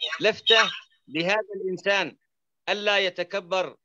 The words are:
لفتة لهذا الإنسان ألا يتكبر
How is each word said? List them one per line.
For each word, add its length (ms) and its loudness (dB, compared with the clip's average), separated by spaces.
لفتة 500 4
لهذا 480 -2
الإنسان 640 -2
ألا 300 2
يتكبر 840 -2